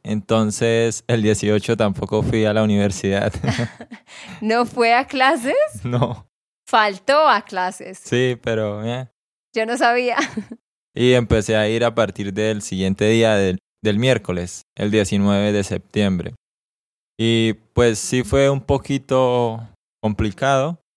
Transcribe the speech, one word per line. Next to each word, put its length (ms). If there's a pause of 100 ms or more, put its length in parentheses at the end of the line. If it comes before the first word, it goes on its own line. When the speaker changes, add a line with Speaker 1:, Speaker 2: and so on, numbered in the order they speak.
Speaker 1:
entonces 1040
el 160
dieciocho 520
tampoco 460
fui 240
a 80
la 100
universidad. 680
<laughs> 1080
Speaker 2:
¿No 240
fue 280
a 140
clases? 760
Speaker 1:
No. 440 (400)
Speaker 2:
Faltó 600
a 140
clases. 580
Speaker 1:
Sí, 420
pero, 440
eh. 240 (460)
Speaker 2:
Yo 100
no 120
sabía. 400
<laughs> 420 (360)
Speaker 1:
Y 180
empecé 420
a 120
ir 160
a 120
partir 380
del 280
siguiente 440
día, 280
del, 240 (260)
del 140
miércoles, 640 (160)
el 140
diecinueve 600
de 120
septiembre. 720 (840)
Y 340 (200)
pues 240
sí 240
fue 300
un 100
poquito 1080 (360)
complicado 760 (200)